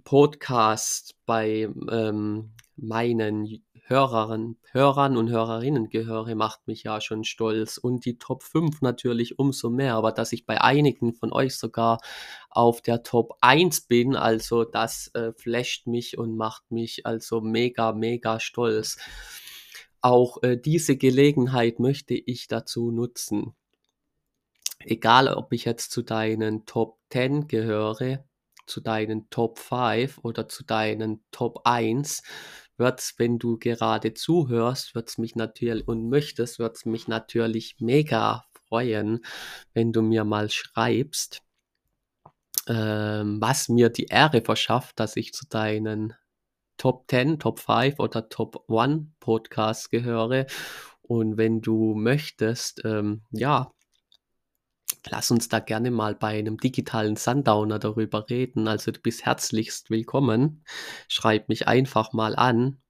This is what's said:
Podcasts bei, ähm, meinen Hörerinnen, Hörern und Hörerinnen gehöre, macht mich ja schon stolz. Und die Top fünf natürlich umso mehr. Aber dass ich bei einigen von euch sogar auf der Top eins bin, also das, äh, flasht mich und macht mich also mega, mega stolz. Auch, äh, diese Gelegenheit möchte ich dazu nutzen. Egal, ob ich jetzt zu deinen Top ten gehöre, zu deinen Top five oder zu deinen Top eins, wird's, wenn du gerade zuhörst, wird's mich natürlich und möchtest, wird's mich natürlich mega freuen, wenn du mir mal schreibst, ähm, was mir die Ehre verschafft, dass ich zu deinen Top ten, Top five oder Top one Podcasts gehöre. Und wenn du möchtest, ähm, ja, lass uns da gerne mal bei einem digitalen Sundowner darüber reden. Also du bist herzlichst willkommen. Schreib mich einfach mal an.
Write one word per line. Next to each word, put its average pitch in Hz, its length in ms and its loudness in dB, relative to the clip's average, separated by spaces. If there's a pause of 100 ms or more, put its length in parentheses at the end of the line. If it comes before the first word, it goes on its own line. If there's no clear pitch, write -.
Podcasts 127 1120 2 (120)
bei, 110 420 0 (220)
ähm, 107 600 -2 (240)
meinen 110 880 -2 (200)
Hörerinnen, 113 760 0 (120)
Hörern 139 460 4
und 117 120 2
Hörerinnen 117 600 0
gehöre, 113 440 -4
macht 110 320 -2
mich 110 180 -10
ja 107 160 -4
schon 110 240 -6
stolz. 110 520 -2
Und 123 300 -2
die 120 100 -4
Top - 260 -8
fünf 160 380 -2
natürlich 120 580 0
umso 135 320 0
mehr. 123 260 0
Aber 110 160 2
dass 113 200 -4
ich - 140 -6
bei 110 160 -2
einigen 127 500 4
von 117 200 -4
euch 131 240 0
sogar 113 440 0 (480)
auf 117 320 4
der 117 220 0
Top - 380 0
eins 151 420 6
bin, 120 340 2
also 113 480 2
das, - 500 -4
äh, 113 200 -4
flasht 120 520 -4
mich 120 300 -4
und 113 200 -4
macht 110 340 -6
mich 113 360 -6
also 113 340 -4
mega, 113 520 0
mega 113 480 -2
stolz. 113 560 -2 (1040)
Auch, 123 420 4
äh, 123 140 2
diese 151 400 0
Gelegenheit 127 840 4
möchte 123 360 0
ich - 340 -6
dazu 117 420 -4
nutzen. 113 640 -4 (1200)
Egal, 117 500 4
ob - 240 -4
ich 120 120 -2
jetzt - 260 -4
zu 117 120 -4
deinen 110 640 -2
Top - 320 -2 (120)
ten 139 360 0
gehöre, 113 800 -2 (420)
zu - 140 -10
deinen 110 480 -4
Top 117 300 -2
five 123 640 -2
oder 113 260 -6
zu - 160 -14
deinen 110 640 -2
Top - 340 -6
eins, 117 580 0 (560)
wird's, 123 400 0
wenn 120 200 0
du 113 200 -2
gerade 113 560 0
zuhörst, 127 840 0
wird's - 220 -10
mich 113 180 -6
natürlich 113 500 -4
und 113 220 -4
möchtest, 135 500 -2
wird's 113 260 -6
mich 113 220 -4
natürlich 113 720 -2
mega 117 640 2 (220)
freuen, 113 580 0 (480)
wenn 113 200 2
du 113 100 4
mir 110 220 4
mal 107 260 0
schreibst, - 920 -2 (1200)
ähm, 107 760 -2
was 123 280 2
mir 120 200 6
die - 180 -6
Ehre 135 340 4
verschafft, - 580 0
dass 110 180 -4
ich 110 160 -6
zu - 160 -12
deinen 107 680 -4 (600)
Top - 300 -2
ten, 139 320 2
Top 113 220 -2
five 123 400 0
oder 110 280 -4
Top - 400 -8
one 143 520 0
Podcasts 113 680 -2
gehöre. 120 560 -2 (560)
Und 110 340 0
wenn 110 240 2
du 110 340 2
möchtest, 117 920 -2
ähm, 107 460 -2
ja, 127 400 0 (1400)
lass 110 220 -2
uns 117 160 2
da 113 100 2
gerne 113 320 -2
mal 107 240 0
bei 107 240 -2
einem 107 200 -4
digitalen 113 580 -2
Sundowner 107 640 2
darüber 107 500 -4
reden. 123 380 -2
Also 107 240 -2
du - 80 -12
bist - 260 -4
herzlichst - 640 -4
willkommen. 120 720 0 (440)
Schreib - 400 0
mich - 180 -2
einfach 120 460 2
mal 110 240 0
an. 123 540 2